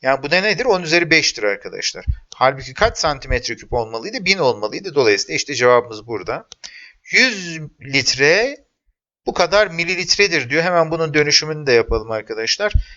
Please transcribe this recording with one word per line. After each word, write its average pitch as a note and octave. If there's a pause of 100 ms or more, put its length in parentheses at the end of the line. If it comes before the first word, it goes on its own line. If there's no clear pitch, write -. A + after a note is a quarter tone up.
Yani C3
bu C#3+
da F3
nedir? G3+
On G3
üzeri E3+
beştir D#3
arkadaşlar. G2 (300)
Halbuki C3
kaç A3+
santimetre B2+
küp -
olmalıydı? A#2+
Bin F#3+
olmalıydı. C3
Dolayısıyla B2
işte -
cevabımız A#2+
burada. A#2 (680)
Yüz F#3+ (200)
litre C#3+ (720)
bu -
kadar F#3+
mililitredir E3+
diyor. D3+
Hemen E3+
bunun D#3+
dönüşümünü D3+
de C3+
yapalım A2+
arkadaşlar. A2 (240)